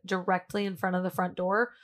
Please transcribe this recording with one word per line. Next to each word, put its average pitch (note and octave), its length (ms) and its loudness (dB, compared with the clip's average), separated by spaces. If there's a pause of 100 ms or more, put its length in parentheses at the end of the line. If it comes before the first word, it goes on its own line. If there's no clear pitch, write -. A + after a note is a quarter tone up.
directly F#3 600 0
in F#3+ 100 -4
front F3+ 220 0
of F3+ 60 0
the F#3 60 -2
front F3+ 260 0
door. G3 360 2 (120)